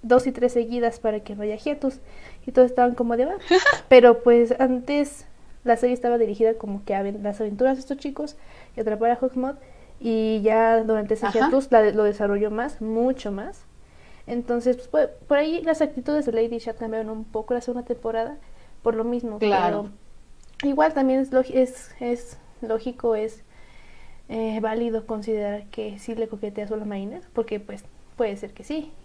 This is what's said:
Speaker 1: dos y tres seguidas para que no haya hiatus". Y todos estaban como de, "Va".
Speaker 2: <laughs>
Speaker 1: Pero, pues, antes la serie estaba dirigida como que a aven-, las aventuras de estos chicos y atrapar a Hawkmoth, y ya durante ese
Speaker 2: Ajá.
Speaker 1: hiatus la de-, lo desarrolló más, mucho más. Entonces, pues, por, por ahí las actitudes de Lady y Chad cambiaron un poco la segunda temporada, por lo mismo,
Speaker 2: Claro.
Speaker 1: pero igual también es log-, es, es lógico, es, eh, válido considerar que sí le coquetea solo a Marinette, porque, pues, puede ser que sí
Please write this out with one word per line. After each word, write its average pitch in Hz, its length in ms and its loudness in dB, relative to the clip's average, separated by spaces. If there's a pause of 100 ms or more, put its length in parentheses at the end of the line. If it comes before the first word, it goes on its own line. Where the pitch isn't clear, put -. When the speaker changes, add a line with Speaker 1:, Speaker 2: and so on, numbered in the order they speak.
Speaker 1:
dos 247 240 4
y 254 60 -2
tres 247 200 0
seguidas 233 480 -2
para 214 200 -2
que 208 160 -12
no 208 60 -10
haya 214 140 -4
hiatus". 285 440 -4 (460)
Y 254 60 -10
todos 254 180 8
estaban 247 240 2
como 233 220 -2
de, 254 100 2
"Va". 370 120 -4
Speaker 2:
<laughs> - 500 4
Speaker 1:
Pero, 240 340 10
pues, 240 380 6
antes 269 680 0 (380)
la 233 120 4
serie 247 180 2
estaba 240 240 0
dirigida 220 360 2
como 202 300 -10
que 202 100 -4
a 196 60 -2
aven-, 202 220 -6
las 208 180 -6
aventuras 226 360 0
de 262 40 -12
estos 277 180 -8
chicos 294 380 -10 (400)
y 240 40 -10
atrapar 220 300 0
a 240 60 2
Hawkmoth, 254 400 -4 (440)
y 220 420 0
ya 226 400 4
durante 220 320 0
ese 220 140 -2
Speaker 2:
Ajá. 202 100 -4
Speaker 1:
hiatus 269 340 2
la 226 100 8
de-, 208 120 4
lo 208 100 2
desarrolló 208 460 0
más, 240 300 -6
mucho 240 520 -2
más. 233 320 -12 (600)
Entonces, 240 500 0
pues, - 120 -16 (200)
por, - 200 -14
por 285 100 4
ahí 320 240 -2
las 320 200 0
actitudes 294 440 -2
de 240 60 -2
Lady 226 240 0
y 226 40 -6
Chad 226 160 -10
cambiaron 220 340 -6
un 220 140 -10
poco 220 300 -6
la 240 60 -2
segunda 240 260 -6
temporada, 233 520 -6 (440)
por 226 140 0
lo 226 80 -2
mismo, 233 340 -6
Speaker 2:
Claro. 214 120 2
Speaker 1:
pero 202 400 0 (720)
igual 294 320 2
también 269 260 2
es 269 120 -4
log-, 254 220 2
es, 254 360 0 (100)
es 240 380 -6 (240)
lógico, 226 540 -2
es, 220 280 -8 (840)
eh, 220 320 -4
válido 226 460 -2
considerar 208 640 -4
que 214 280 -10
sí 226 160 -10
le 220 140 -4
coquetea 208 400 -8
solo 214 140 -6
a 208 40 -8
Marinette, 208 460 -10
porque, 220 280 -4
pues, 202 240 -16 (320)
puede 208 200 -2
ser 202 180 -14
que - 100 -20
sí 311 280 -8 (120)